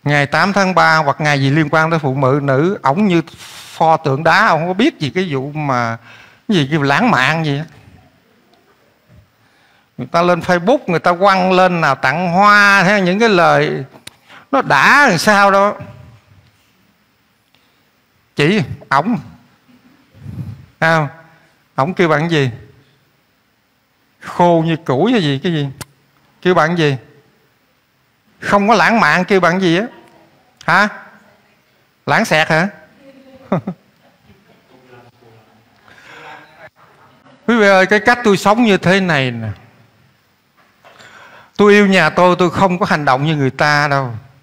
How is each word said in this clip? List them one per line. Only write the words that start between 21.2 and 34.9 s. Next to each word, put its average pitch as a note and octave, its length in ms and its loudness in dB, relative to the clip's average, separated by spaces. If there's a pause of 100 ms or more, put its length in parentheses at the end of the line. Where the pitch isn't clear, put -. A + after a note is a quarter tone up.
Ổng D#3 200 -4
kêu F3 140 0
bạn D#3 220 0
gì? C#3 200 0 (1700)
Khô F3 460 0
như E3 100 -2
củi D#3 360 -2
hay G#3+ 100 0
gì, C#3 200 -2
cái F#3 100 -4
gì? C#3+ 160 -4 (760)
Kêu F3+ 120 2
bạn E3+ 240 0
gì? D3 180 0 (1400)
Không G3+ 280 0
có A#3 60 4
lãng G3 260 2
mạn E3 240 2
kêu F#3+ 160 2
bằng F3 200 0
gì E3+ 160 0
á? G#3+ 100 -2 (800)
Hả? F#3+ 240 2 (1160)
Lãng D#3 180 0
xẹt D#3 240 0
hả? E3 200 0 (840)
<laughs> F#3 80 -2 (4000)